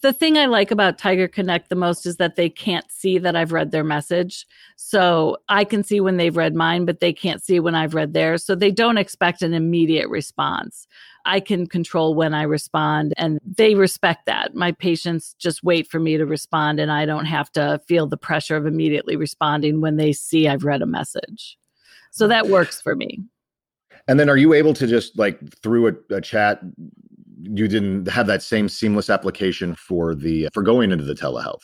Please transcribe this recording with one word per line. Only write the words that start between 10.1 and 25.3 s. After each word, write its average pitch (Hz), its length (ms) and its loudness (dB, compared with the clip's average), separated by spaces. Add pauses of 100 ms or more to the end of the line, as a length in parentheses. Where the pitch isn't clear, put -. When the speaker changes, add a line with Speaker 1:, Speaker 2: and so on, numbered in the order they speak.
Speaker 1:
I 190 140 0
can 190 280 -2
control 165 480 0
when 156 180 0
I 151 100 -2
respond, 151 760 -2
and 156 280 -2
they 214 300 2
respect 185 500 0
that. - 300 -4
My 175 160 -2
patients 170 680 -4
just - 240 -4
wait 170 240 0
for 160 120 -4
me 160 180 0
to 156 80 0
respond, 151 540 -2
and 151 120 -2
I 151 140 0
don't 151 200 -4
have 151 280 -4
to 147 340 -2
feel 165 200 2
the 143 100 -6
pressure 156 400 -4
of 147 80 -4
immediately 156 500 -2
responding 151 640 -2
when 156 180 0
they 151 140 2
see 156 360 0
I've 139 180 -2
read 143 160 0
a 170 60 -2
message. - 720 -8 (540)
So 220 160 2
that 220 200 2
works 185 340 2
for - 140 -2
me. - 280 -10 (840)
Speaker 2:
And 135 120 4
then 147 100 4
are 139 80 6
you 156 160 8
able 151 200 6
to 135 120 -2
just, 117 320 0
like, 104 220 0 (220)